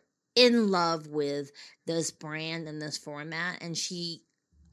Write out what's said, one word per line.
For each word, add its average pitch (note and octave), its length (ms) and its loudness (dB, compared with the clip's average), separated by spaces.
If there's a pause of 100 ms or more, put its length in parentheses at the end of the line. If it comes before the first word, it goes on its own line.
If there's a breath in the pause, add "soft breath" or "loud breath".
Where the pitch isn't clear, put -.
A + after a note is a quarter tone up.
(360)
in A#3 360 8
love E3 360 2
with C#3+ 440 -4 (340 soft breath)
this E3 240 -2
brand D#3+ 580 -8
and D3+ 140 -10
this D3+ 160 -8
format, D#3+ 640 -8
and E3+ 160 -6
she F3 460 -8 (500)